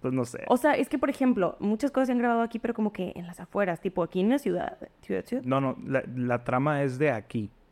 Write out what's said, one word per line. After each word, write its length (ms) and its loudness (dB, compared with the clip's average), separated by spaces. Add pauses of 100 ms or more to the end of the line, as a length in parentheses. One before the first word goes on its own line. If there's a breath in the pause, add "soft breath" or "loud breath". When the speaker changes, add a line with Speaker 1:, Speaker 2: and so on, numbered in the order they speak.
Speaker 1:
pues 120 -2
no 120 0
sé. 240 -10
Speaker 2:
O 80 6
sea, 160 4
es 160 0
que, 100 -2
por 100 2
ejemplo, 520 2
muchas 280 2
cosas 180 2
se 40 0
han 60 2
grabado 240 2
aquí, 180 -4
pero 140 -2
como 180 0
que 240 -6
en 100 -10
las 140 -14
afueras, 400 0
tipo 240 -2
aquí 160 -2
en 100 4
la 100 4
ciudad, 380 -2 (240)
ciudad, 220 -4
ciudad. 220 -6
Speaker 1:
No, 160 2
no, 160 -2 (100)
la, 160 0 (140)
la 260 0
trama 400 0
es 160 -2
de 120 2
aquí. 380 -4 (220)